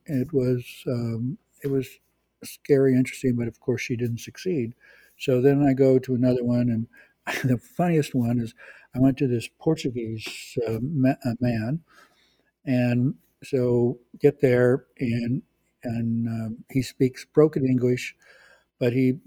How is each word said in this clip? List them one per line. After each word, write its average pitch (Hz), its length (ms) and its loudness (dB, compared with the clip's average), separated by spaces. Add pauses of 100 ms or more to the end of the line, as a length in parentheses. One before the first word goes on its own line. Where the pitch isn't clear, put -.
it 135 260 -4
was, 127 320 0 (240)
um, 120 500 -4 (240)
it 143 60 -6
was 135 200 -2 (540)
a - 40 -18
scary, 135 480 2
interesting, 127 420 0
but 117 120 -2
of - 120 -14
course 120 220 -4
she 120 140 -4
didn't 117 240 -4
succeed. 120 520 -6 (460)
So 127 240 0
then 143 200 4
I 135 120 4
go 131 240 4
to 127 160 -2
another 123 280 2
one, 120 280 0
and 113 160 -2 (400)
<laughs> - 180 -6
the 127 140 2
funniest 165 560 -2
one 120 260 0
is 113 140 -8 (400)
I 127 40 -4
went 131 200 4
to 143 100 0
this 120 200 -2 (120)
Portuguese, 117 960 -6 (100)
uh, 113 140 -2
ma-, 131 340 2 (100)
uh, 117 160 -2
man, 120 400 -2 (840)
and 123 500 0 (300)
so 120 540 0 (220)
get 143 200 2
there, 123 440 4 (140)
and, 120 440 -2 (420)
and, 117 440 -4
um, 113 420 -8
he 131 120 -2
speaks - 440 -2
broken 151 400 2
English, 123 480 0 (640)
but 123 140 2
he 131 200 2 (140)